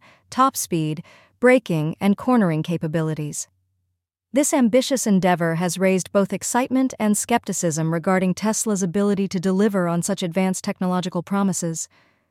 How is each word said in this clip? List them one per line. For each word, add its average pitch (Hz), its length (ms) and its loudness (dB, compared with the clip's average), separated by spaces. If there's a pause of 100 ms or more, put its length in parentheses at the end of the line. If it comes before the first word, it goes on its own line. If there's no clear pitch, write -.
(300)
top 269 260 2
speed, 156 480 -4 (380)
braking, 175 580 2
and 196 160 2
cornering 185 480 2
capabilities. 156 840 -4 (840)
This 285 200 2
ambitious 247 540 2
endeavor 175 480 2
has 170 220 -2
raised 185 340 0
both 202 220 0
excitement 254 680 0
and 208 180 2
skepticism 165 760 -2
regarding 185 400 0
Tesla's 208 500 -2
ability 196 460 0
to 190 100 -4
deliver 190 480 2
on 170 140 0
such 190 200 -4
advanced 185 400 -2
technological 180 600 -4
promises. 185 640 -2 (440)